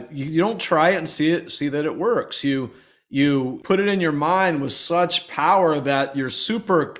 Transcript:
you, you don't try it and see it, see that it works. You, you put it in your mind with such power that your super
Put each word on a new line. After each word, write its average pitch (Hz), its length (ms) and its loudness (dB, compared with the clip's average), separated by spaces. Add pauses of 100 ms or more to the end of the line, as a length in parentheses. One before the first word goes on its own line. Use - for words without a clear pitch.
(120)
you, 139 140 -8
you 160 160 0
don't 202 180 0
try 165 320 2
it 196 60 0
and 160 120 -4
see 156 220 0
it, - 200 -4
see 147 180 -4
that 147 160 -4
it 156 120 -4
works. 202 460 -2
You, 135 280 -2 (380)
you 135 540 0
put 190 160 2
it 202 80 2
in 196 120 0
your 165 120 2
mind 165 500 2
with 139 120 -2
such - 540 0
power 165 520 2
that 139 360 0
your 131 140 -4
super 185 720 0